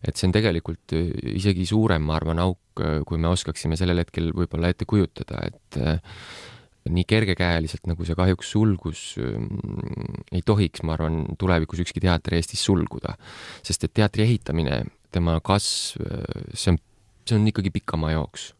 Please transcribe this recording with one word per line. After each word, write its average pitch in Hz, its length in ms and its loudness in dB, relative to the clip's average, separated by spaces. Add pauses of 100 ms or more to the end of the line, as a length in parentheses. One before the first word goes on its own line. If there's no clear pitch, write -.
et - 80 -2
see - 140 2
on 90 80 4
tegelikult 85 580 0 (380)
isegi 92 340 2
suurem, 104 400 2
ma 78 140 0
arvan, 80 240 0
auk, - 380 -2 (260)
kui 82 100 -2
me 82 140 2
oskaksime 82 480 -2
sellel 87 240 2
hetkel 82 320 -2
võib-olla 85 340 0
ette - 160 -4
kujutada, - 640 0
et - 300 -10 (1080)
nii 90 160 2
kergekäeliselt, 87 840 2
nagu 85 160 -2
see 85 100 0
kahjuks 90 380 2
sulgus, 101 480 0 (1300)
ei 87 140 -2
tohiks, 101 400 2
ma 80 100 0
arvan, 80 260 0 (180)
tulevikus 87 440 2
ükski - 180 -4
teater 85 360 2
Eestis - 260 -2
sulguda. - 520 0 (500)
Sest - 180 -4
et - 160 -4
teatri 107 240 4
ehitamine, 76 580 0 (300)
tema 85 320 2
kasv, - 560 0 (540)
see - 180 2
on, 82 80 4 (460)
see 113 100 2
on 107 140 6
ikkagi 98 240 0
pikama 80 400 -2
jooks. - 460 -4